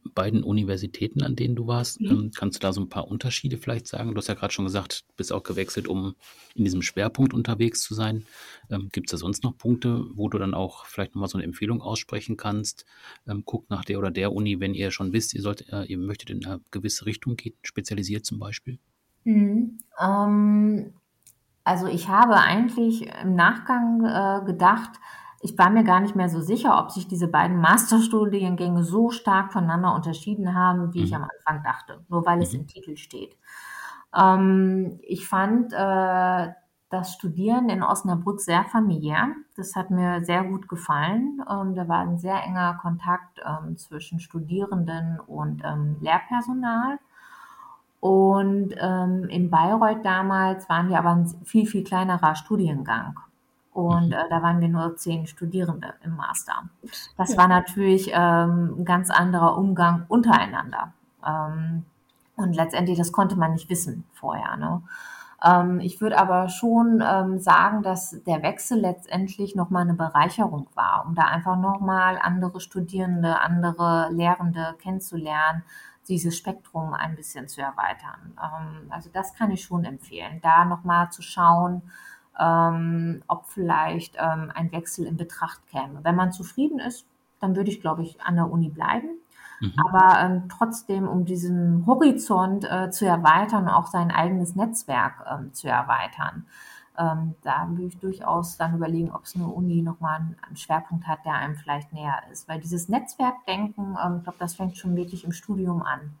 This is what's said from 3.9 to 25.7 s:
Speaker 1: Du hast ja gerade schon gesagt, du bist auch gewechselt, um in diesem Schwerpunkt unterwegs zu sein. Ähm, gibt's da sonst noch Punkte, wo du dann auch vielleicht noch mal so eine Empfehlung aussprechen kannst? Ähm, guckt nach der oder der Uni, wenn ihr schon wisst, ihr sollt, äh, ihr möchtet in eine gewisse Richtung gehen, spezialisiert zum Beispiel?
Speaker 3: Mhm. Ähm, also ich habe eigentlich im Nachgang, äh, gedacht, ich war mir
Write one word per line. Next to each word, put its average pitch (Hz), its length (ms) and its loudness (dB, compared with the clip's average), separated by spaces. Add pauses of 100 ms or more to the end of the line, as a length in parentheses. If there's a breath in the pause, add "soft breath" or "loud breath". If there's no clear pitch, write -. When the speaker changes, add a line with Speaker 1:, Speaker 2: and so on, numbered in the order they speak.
Speaker 1:
Du 104 60 -6
hast 101 100 -6
ja 107 60 -4
gerade 98 200 -6
schon 98 120 -4
gesagt, 95 440 -6
du - 60 -20
bist - 160 -6
auch 95 120 -6
gewechselt, - 440 -6
um 95 280 -4 (400 soft breath)
in 113 80 0
diesem 92 180 0
Schwerpunkt 113 520 0
unterwegs 117 480 -2
zu - 120 -8
sein. 110 320 -4 (440 loud breath)
Ähm, 98 220 -6
gibt's - 200 -6
da 87 60 -6
sonst 85 260 -6
noch 123 140 -4
Punkte, 120 460 -2 (100)
wo 104 140 -4
du 104 100 -4
dann 98 160 -2
auch - 320 -6
vielleicht - 300 -8
noch 101 60 -6
mal 98 60 -4
so 95 100 -6
eine 90 80 -4
Empfehlung 104 360 -4
aussprechen 107 540 -8
kannst? 104 500 -6 (420 soft breath)
Ähm, 101 180 -8
guckt - 240 -10
nach 98 160 -6
der 101 140 -4
oder 98 120 -4
der 95 220 -2
Uni, 101 260 -2
wenn 98 140 -4
ihr 95 180 -4
schon 92 220 -6
wisst, 110 200 -2
ihr 101 80 -6
sollt, 101 280 -8
äh, 101 160 -8
ihr 95 120 -8
möchtet 98 320 -8
in 95 160 -8
eine 92 140 -10 (120)
gewisse 101 340 -6
Richtung 117 320 -6
gehen, - 240 -12
spezialisiert 104 640 -6
zum 107 140 -8
Beispiel? 107 400 -12 (440)
Speaker 3:
Mhm. 214 540 2 (240)
Ähm, 208 920 2 (680)
also 185 240 2
ich 175 200 -4
habe 208 300 8
eigentlich 226 680 4 (140)
im 185 140 2
Nachgang, 233 680 4
äh, 196 400 0
gedacht, 185 460 2 (500 loud breath)
ich - 160 -10
war 185 120 8
mir 220 140 6